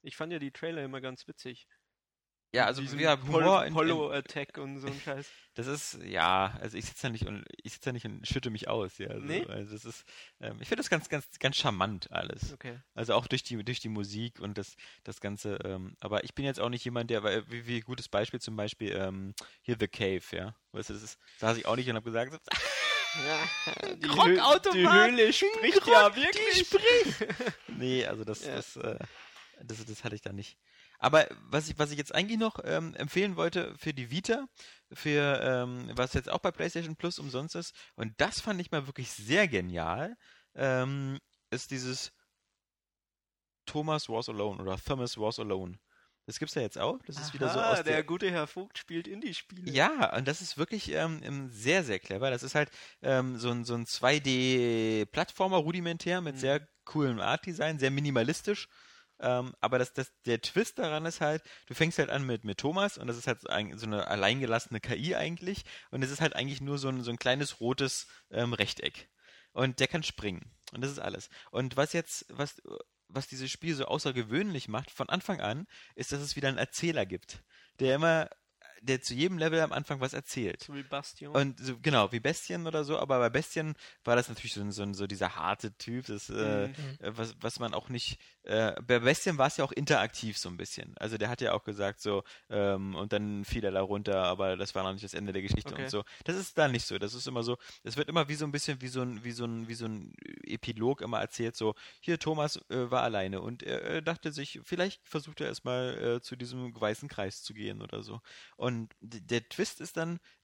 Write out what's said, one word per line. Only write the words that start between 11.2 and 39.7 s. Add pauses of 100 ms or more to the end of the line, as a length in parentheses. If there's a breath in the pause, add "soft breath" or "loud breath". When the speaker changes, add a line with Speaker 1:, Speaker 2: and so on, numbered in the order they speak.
Speaker 2:
ganz
charmant
alles.
Speaker 1:
Okay. (160)
Speaker 2:
Also
auch
durch
die,
durch
die
Musik
und
das, (260 loud breath)
das
Ganze,
ähm,
aber
ich
bin
jetzt
auch
nicht
jemand,
der,
weil,
wie,
wie
gutes
Beispiel
zum
Beispiel,
ähm, (260 loud breath)
hier
The
Cave,
ja. (180)
Weißt
du,
das
ist, (200 soft breath)
saß
ich
auch
nicht
und
hab
gesagt,
so,
<laughs>
Speaker 1:
Ja,
die
Hö-,
Speaker 2:
Krockautomat,
Speaker 1:
die
Höhle
Speaker 2:
ein
Speaker 1:
spricht
Speaker 2:
Krog,
Speaker 1:
ja
Speaker 2:
die
Speaker 1:
wirklich.
Speaker 2:
spricht. (140)
Speaker 1:
<laughs>
Speaker 2:
Nee,
also
das,
Speaker 1:
Ja.
Speaker 2:
das,
äh, (640 loud breath)
das,
das
hatte
ich
da
nicht. (460 soft breath)
Aber (220)
was
ich,
was
ich
jetzt
eigentlich
noch,
ähm,
empfehlen
wollte
für
die
Vita, (460 loud breath)
für,
ähm,
was
jetzt
auch
bei
PlayStation
Plus
umsonst
ist, (220 loud breath)
und
das
fand
ich
mal
wirklich
sehr
genial, (360 soft breath)